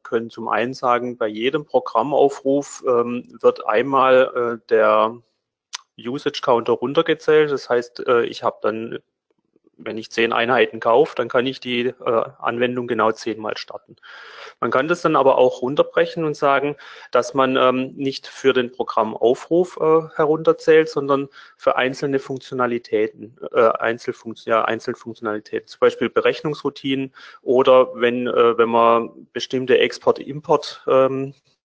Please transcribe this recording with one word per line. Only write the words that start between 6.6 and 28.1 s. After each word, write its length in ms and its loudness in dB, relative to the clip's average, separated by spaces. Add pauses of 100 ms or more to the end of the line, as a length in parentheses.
runtergezählt. 800 0
Das 180 -6
heißt, 380 -4
äh, 180 2
ich 180 -10
habe 200 -2
dann, 360 -6 (800)
wenn 220 -12
ich 140 -14
zehn 200 0
Einheiten 460 0
kaufe, 380 2
dann 120 -4
kann 180 0
ich 120 -8
die, 280 -4
äh, 380 -2 (140)
Anwendung 480 -4
genau 240 0
zehnmal 460 -6
starten. 400 -16 (640)
Man 100 -4
kann 160 0
das 160 -2
dann 140 2
aber 200 4
auch 260 2
runterbrechen 600 -2
und 140 -4
sagen, 400 0 (340)
dass 240 -2
man, 220 0
ähm, 400 0
nicht 320 -8
für 240 0
den 180 -2
Programmaufruf, 1120 -2
äh, 220 4 (120)
herunterzählt, 760 2
sondern 400 -2 (280)
für 180 0
einzelne 460 -2
Funktionalitäten, 1160 -4 (160)
äh, 100 2
Einzelfunkt-, 840 -2
ja, 200 0
Einzelfunktionalitäten, 1040 -8
zum 140 -18
Beispiel 280 2
Berechnungsroutinen 1040 -4 (300)
oder 540 4
wenn, 320 -2